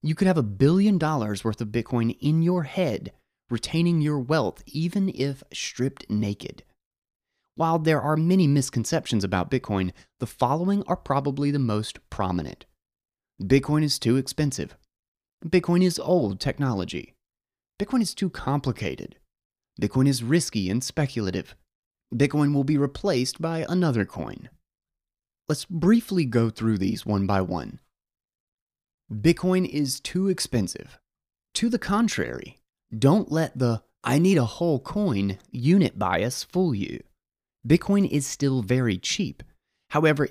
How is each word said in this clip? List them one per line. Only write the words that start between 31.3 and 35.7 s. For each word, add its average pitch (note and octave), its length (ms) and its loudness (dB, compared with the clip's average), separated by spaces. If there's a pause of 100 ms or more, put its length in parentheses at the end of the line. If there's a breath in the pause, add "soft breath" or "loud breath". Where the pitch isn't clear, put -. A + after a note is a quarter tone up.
To A#3 140 0
the A#3 100 0
contrary, C#3+ 800 -2 (380)
don't C#3+ 360 4
let D#3 260 -2
the A#2+ 240 0 (220)
"I B2+ 140 2
need F3+ 200 6
a B2 60 4
whole D3 360 0
coin" G2 580 -2 (120)
unit C#3+ 480 2